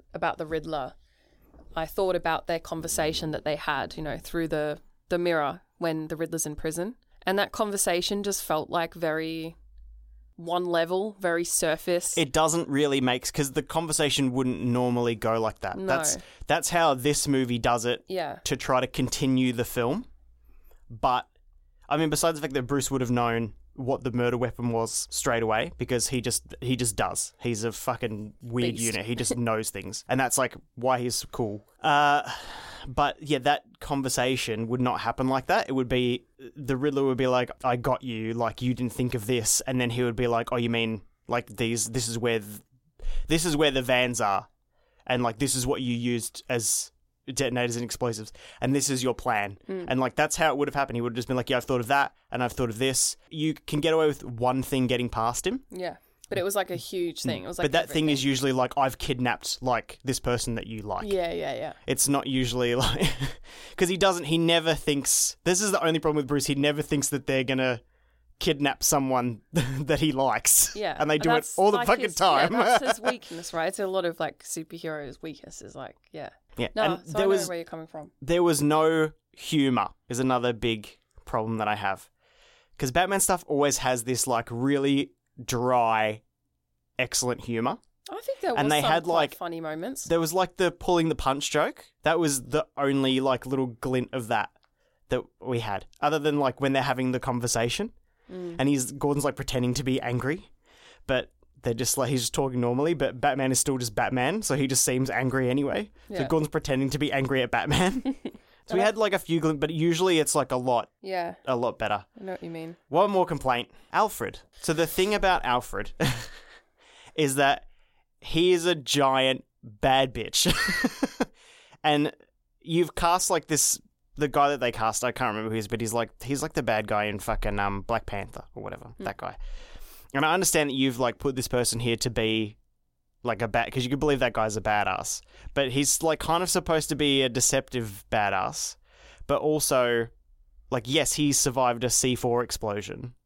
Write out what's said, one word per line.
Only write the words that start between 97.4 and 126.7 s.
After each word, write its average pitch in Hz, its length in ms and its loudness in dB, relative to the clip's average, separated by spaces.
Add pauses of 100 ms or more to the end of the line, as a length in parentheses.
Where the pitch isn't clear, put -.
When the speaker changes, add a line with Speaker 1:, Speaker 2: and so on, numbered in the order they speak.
Speaker 1:
Mm. 180 260 -10
Speaker 2:
and 135 120 2
he's, 135 220 0
Gordon's, 143 340 0
like, 139 100 -2
pretending 123 400 -2
to 135 80 -2
be 131 180 0
angry. 123 500 -4 (540)
But 127 260 -2 (340)
they're 120 80 2
just, 117 240 -2
like, 127 120 0
he's 131 120 0
just - 120 -4
talking 131 280 0
normally, 127 320 2
but 131 260 -2
Batman 135 320 2
is 127 80 2
still 135 180 0
just 120 160 -4
Batman, 127 480 0
so 143 140 -2
he 135 120 0
just 131 180 2
seems 127 240 0
angry 127 400 0
anyway. 139 420 -2 (160)
So 214 60 -14
Speaker 1:
Yeah. 151 160 -2
Speaker 2:
Gordon's 151 200 2
pretending 135 420 0
to 147 60 -2
be 143 140 -2
angry 135 300 0
at 123 100 -2
Batman. 185 680 0
Speaker 1:
<laughs> - 60 -12 (420)
Speaker 2:
So - 60 -8
we 185 60 2
Speaker 1:
And - 20 2
I 202 60 4
Speaker 2:
had, 214 100 0
like, 214 160 2
a 190 60 2
few 165 200 0
glim-, 156 200 0
but 151 100 0
usually 165 480 4
it's, 151 160 2
like, 135 180 0
a 131 60 0
lot, 123 320 0 (140)
Speaker 1:
Yeah. 180 320 -4 (100)
Speaker 2:
a 135 100 0
lot 120 220 -2
better. 104 260 -2 (160)
Speaker 1:
I 214 40 -18
know 190 80 -8
what 185 100 -10
you 170 80 -10
mean. 165 280 -12 (120)
Speaker 2:
One 190 220 4
more 185 160 4
complaint. 131 420 -2 (240)
Alfred. 196 460 0 (200)
So - 140 0
the 160 140 2
thing 190 260 2
about 190 320 2
Alfred 120 540 -2
<laughs> - 1160 -6
is 143 200 2
that 139 320 2 (520)
he 180 340 4
is 165 120 2
a 175 80 4
giant 131 720 2 (200)
bad 131 520 2
bitch. - 360 0
<laughs> - 760 -2 (560)
And 151 280 2 (500)
you've 165 340 0
cast, 175 340 2
like, 165 160 0
this, - 340 2 (380)
the 147 100 0
guy 143 220 4
that 143 100 0
they 120 120 2
cast, 110 320 -2
I 123 80 0
can't 123 180 -2
remember 110 200 -2
who 110 40 -4
he 113 60 0
is, 104 80 -4
but 113 140 -4
he's, 110 120 -4
like, 117 160 -2 (140)
he's, 135 180 -2
like, 151 120 -4
the 143 100 0
bad 110 240 0